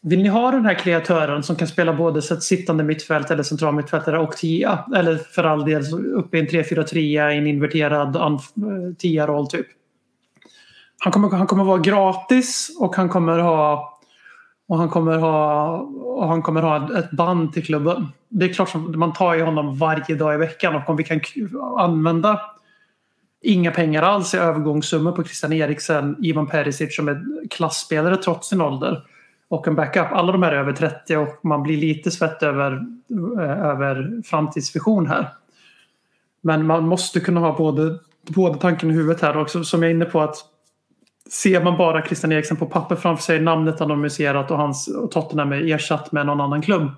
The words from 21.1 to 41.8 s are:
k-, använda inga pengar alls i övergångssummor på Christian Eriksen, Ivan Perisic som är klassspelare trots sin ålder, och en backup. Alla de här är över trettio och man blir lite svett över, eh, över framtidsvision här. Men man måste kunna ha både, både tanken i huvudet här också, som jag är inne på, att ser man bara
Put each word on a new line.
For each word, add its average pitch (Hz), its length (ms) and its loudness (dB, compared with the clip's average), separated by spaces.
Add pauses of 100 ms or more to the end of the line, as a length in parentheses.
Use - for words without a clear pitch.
k-, 226 580 -8
använda 170 640 2 (1000)
inga 175 300 4
pengar 156 320 0
alls 190 300 2
i 185 40 0
övergångssummor 156 760 0
på 170 120 -4
Christian 156 300 -4
Eriksen, 151 720 -2
Ivan 156 240 0
Perisic 147 480 -2
som 156 120 -2
är 143 140 -4 (280)
klassspelare 165 680 0
trots 175 320 -4
sin 190 120 0
ålder, 139 520 -4 (360)
och 160 180 -2
en 156 80 2
backup. 151 360 0
Alla 180 200 2
de 185 120 2
här 165 80 2
är 143 60 0
över 139 160 0
trettio 151 440 -2
och 147 280 -4
man 147 180 0
blir 156 140 0
lite 156 340 0
svett 160 320 -2
över, 139 280 0 (680)
eh, 151 260 -2
över 139 600 -2
framtidsvision 160 840 0
här. - 200 -2 (1120)
Men 156 240 0
man 160 220 2
måste 175 320 0
kunna 175 200 0
ha 160 180 2
både, 160 420 0 (300)
både 165 300 2
tanken 165 320 2
i - 20 2
huvudet 165 280 2
här 147 160 0
också, 156 260 -2
som 165 200 0
jag 165 80 4
är 165 40 2
inne 165 100 2
på, 170 160 0
att 151 140 -2 (920)
ser 180 340 2
man 175 140 2
bara 160 280 2